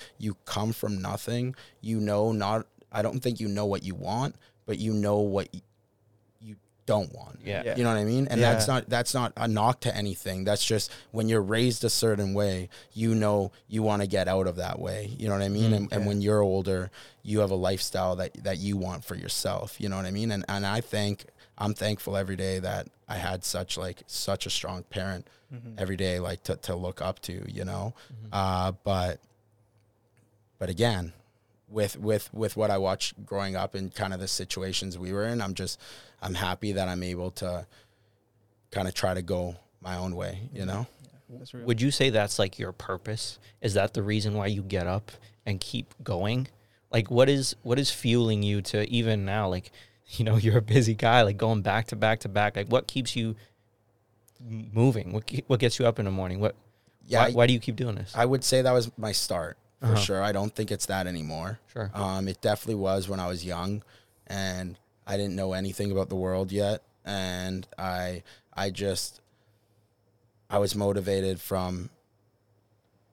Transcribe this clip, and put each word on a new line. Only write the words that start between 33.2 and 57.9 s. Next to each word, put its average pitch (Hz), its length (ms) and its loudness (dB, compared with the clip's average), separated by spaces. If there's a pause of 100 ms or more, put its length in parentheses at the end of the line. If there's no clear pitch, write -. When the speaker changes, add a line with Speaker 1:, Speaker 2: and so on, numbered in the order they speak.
Speaker 1:
growing 98 300 -4
up 98 180 -4
and 95 200 -6
kind 95 200 -4
of 90 60 -8
the 95 80 -6
situations 92 720 -4
we 92 140 -6
were 101 140 -2
in, 120 160 -2
I'm 95 120 -4
just, 92 260 -6 (400)
I'm 92 140 -4
happy 92 380 -2
that 92 160 0
I'm 90 140 -4
able 90 300 -4
to 90 340 -6 (1040)
kinda 92 220 -2
try 92 220 2
to 90 80 -2
go 87 340 -2 (240)
my 92 160 -6
own 90 200 -4
way, 92 360 -8
you 113 80 -10
Speaker 3:
Mm-hmm. 92 80 -4
Speaker 1:
know? 101 180 -4 (420)
Speaker 3:
Yeah, 120 100 -18
that's - 160 -18
real. 120 120 -12
Speaker 2:
Would 117 160 4
you 143 80 4
say 135 200 4
that's, 104 280 2
like, 98 200 2
your 95 140 -4
purpose? - 640 -6 (220)
Is 104 140 0
that 101 200 4
the - 80 0
reason 104 320 2
why 101 120 0
you 101 160 0
get 92 240 -2
up 95 260 -2 (320)
and 98 160 -2
keep - 320 -6 (100)
going? 110 460 0 (420)
Like, 110 200 2
what 123 180 8
is, 135 340 2
what 123 160 2
is 139 120 2
fueling 113 520 4
you 104 200 2
to 107 260 -2
even 113 360 2
now, 98 240 0
like, 90 220 -4 (360)
<laughs> - 100 -14
you 117 80 0
know, 110 120 4
you're 110 220 6
a 110 40 6
busy 110 320 6
guy, 117 280 6
like, 101 140 4
going 110 260 2
back 104 260 0
to 113 80 -6
back 110 240 2
to - 80 -8
back. 104 280 2
Like, 101 120 -4
what 123 180 2
keeps 127 300 -4
you 113 200 -2 (1040)
m-, 113 320 -10
moving? 110 400 4
What 107 140 -4
ke-, - 200 -4
what 120 140 4
gets 120 180 4
you 123 80 4
up 117 120 4
in 104 60 0
the 98 60 0
morning? 95 300 -2
What, 107 140 2 (520)
Speaker 1:
Yeah, 117 160 4
Speaker 2:
why, 127 60 8
Speaker 1:
I, - 40 2
Speaker 2:
why 120 140 8
do 127 60 8
you 117 80 4
keep 117 160 -4
doing 117 180 -2